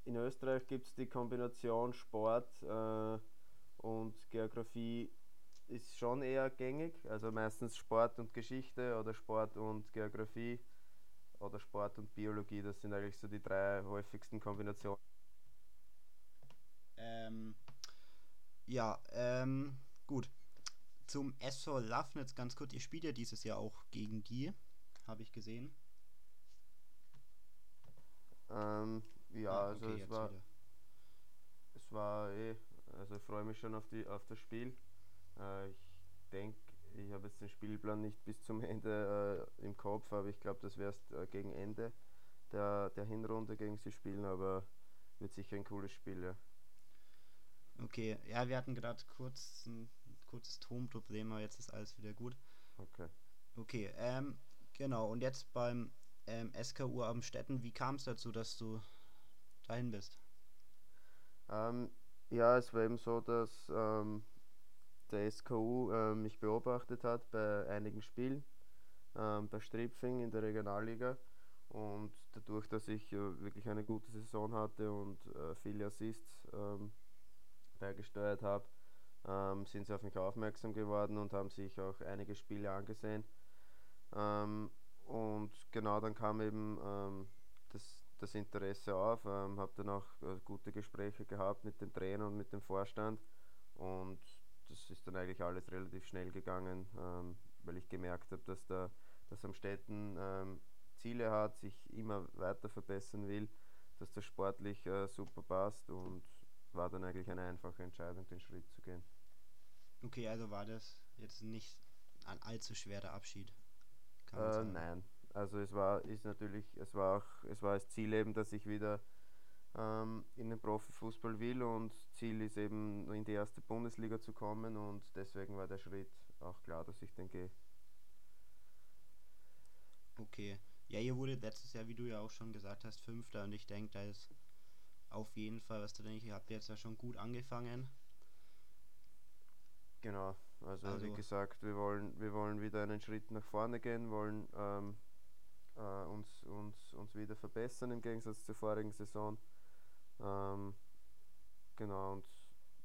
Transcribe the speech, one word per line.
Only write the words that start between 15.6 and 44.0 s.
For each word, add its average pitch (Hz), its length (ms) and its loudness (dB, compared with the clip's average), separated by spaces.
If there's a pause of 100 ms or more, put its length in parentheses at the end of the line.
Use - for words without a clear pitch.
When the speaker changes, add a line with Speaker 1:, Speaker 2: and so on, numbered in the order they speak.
Speaker 2:
Ähm, 113 580 0 (1120)
ja, 117 320 4 (140)
ähm, 131 640 4 (300)
gut. 131 220 2 (800)
Zum 139 320 0
S 135 240 0
V 143 160 2
Lafnitz 131 560 2
ganz 123 220 -2
kurz. 135 160 -2
Ihr 127 80 -2
spielt 160 240 -2
ja 151 80 2
dieses 117 320 -2
Jahr 107 140 2
auch 107 320 -2
gegen 107 340 0
die, 135 280 0 (540)
hab 110 140 -4
ich 110 100 -4
gesehen. 117 420 -4 (2750)
Speaker 1:
Ähm, 107 520 2 (320)
ja, 107 160 0
Speaker 2:
Ah, 101 180 4
Speaker 1:
also 107 180 -2
Speaker 2:
okay, 110 80 2
Speaker 1:
es 101 60 -2
Speaker 2:
jetzt 95 100 -4
Speaker 1:
war, 110 200 0
Speaker 2:
wieder. 98 120 -4 (1300)
Speaker 1:
es - 180 -4
war 104 400 2
eh, 113 240 0 (420)
also 101 180 -2
ich 101 60 -4
freu 104 220 0
mich 110 140 -2
schon 110 160 -2
auf 110 140 -2
die, 110 200 -2
auf 101 180 -2
das 110 120 -4
Spiel. 123 380 -2 (600)
Äh, 98 300 0
ich 95 80 -2 (560)
denk, 104 240 -2 (380)
ich 101 180 -2
hab 95 120 -2
jetzt 101 160 -2
den 104 80 -2
Spielplan 107 520 2
nicht 107 240 0
bis - 180 -2
zum 110 200 2
Ende, 104 840 2 (140)
äh, - 40 -2
im 101 120 0
Kopf, 104 360 0
aber 101 160 2
ich 101 120 -2
glaub, 98 200 0
das 98 180 -2
wär's, 101 320 0
äh, 85 160 0
gegen 98 260 -2
Ende 107 400 0 (600)
der, 101 380 4
der 101 140 0
Hinrunde 110 520 0
gegen 107 200 0
sie 104 160 -2
spielen, 98 320 0